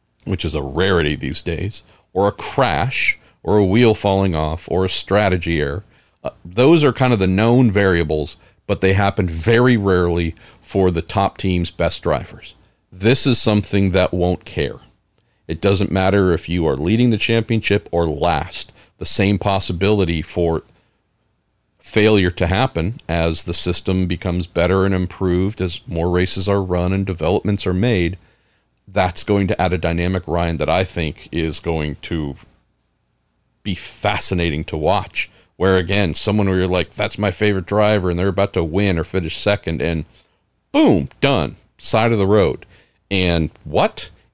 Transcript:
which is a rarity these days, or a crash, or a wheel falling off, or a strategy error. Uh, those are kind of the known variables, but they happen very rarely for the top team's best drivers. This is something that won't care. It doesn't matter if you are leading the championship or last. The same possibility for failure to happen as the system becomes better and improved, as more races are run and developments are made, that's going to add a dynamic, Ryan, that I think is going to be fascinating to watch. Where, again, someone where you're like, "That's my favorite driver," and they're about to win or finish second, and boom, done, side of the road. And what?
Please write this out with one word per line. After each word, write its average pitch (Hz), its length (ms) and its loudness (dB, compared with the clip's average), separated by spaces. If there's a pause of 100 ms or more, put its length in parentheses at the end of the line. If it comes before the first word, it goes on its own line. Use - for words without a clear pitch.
(240)
which 95 200 -4
is 78 100 -4
a 73 80 -4
rarity 78 520 0
these - 280 -8
days, 85 400 -8 (300)
or 98 140 0
a 104 60 0
crash, - 880 -2 (240)
or 104 160 2
a 104 60 4
wheel 110 300 4
falling 98 400 0
off, 78 360 -4
or 92 140 0
a 92 40 -2
strategy 90 720 0
error. 73 240 -4 (380)
Uh, - 80 -6 (140)
those 131 380 4
are 135 100 4
kind 127 200 2
of 113 60 2
the 95 80 2
known 113 440 4
variables, 85 680 0 (280)
but - 140 -2
they 95 140 2
happen 98 340 0
very 117 480 2
rarely 87 580 0 (280)
for 95 280 2
the 85 120 -2
top - 340 -2
team's 90 340 -2
best - 320 -4
drivers. - 520 -6 (360)
This 110 360 0
is 123 120 2
something 101 520 0
that 90 240 2
won't 90 320 -2
care. - 320 -6 (680)
It 82 140 -8
doesn't 98 320 0
matter 95 400 2
if - 160 -2
you 85 180 -2
are 71 100 0
leading 110 340 2
the 110 80 0
championship 113 720 -2
or 85 140 2
last. 78 640 -4 (240)
The - 80 -10
same 101 340 2
possibility 95 840 0
for 82 400 -2 (1200)
failure 107 460 4
to 85 160 -2
happen 95 600 -2
as 82 380 -2
the 87 80 -6
system 92 540 -2
becomes 87 400 -4
better 92 400 2
and 98 80 0
improved, 92 640 -2
as 92 260 -6
more 85 220 -2
races 92 400 0
are 101 140 2
run 90 320 0
and 98 100 -2
developments 92 640 -2
are 92 80 0
made, 98 420 0 (720)
that's 92 340 -2
going 101 240 2
to 101 140 -2
add 90 140 2
a 90 40 -2
dynamic, 87 480 -2
Ryan, 85 300 -2
that 73 140 -2
I 90 140 2
think 80 460 -6
is 80 300 -4
going 78 420 -4
to 76 340 -6 (1300)
be 98 120 -6
fascinating 85 920 -4
to - 140 -8
watch. 90 520 -2 (260)
Where, 95 200 2
again, 92 380 0
someone 104 340 0
where 92 100 0
you're 92 80 0
like, 90 240 -2
"That's - 280 -6
my 101 120 0
favorite 98 360 -2
driver," 104 420 2
and 87 100 -2
they're 92 100 0
about 98 260 -2
to 85 100 0
win 90 340 0
or 80 60 -2
finish 87 320 -4
second, 85 460 -2
and 82 240 -2 (640)
boom, 147 380 4 (100)
done, 117 360 0 (200)
side 113 360 0
of 110 60 0
the 98 80 2
road. 95 380 2 (460)
And 87 400 0 (120)
what? 107 480 -2 (240)